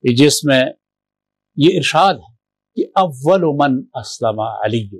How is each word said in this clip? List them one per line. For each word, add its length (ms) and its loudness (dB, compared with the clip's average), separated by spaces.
कि 100 2
जिसमें 600 2
ये 160 4
इरशाद 460 2
है 160 -20
कि 60 -4
"अव्वलु 560 2
मन 220 0
अस्लमा 520 -6
अली" 180 -2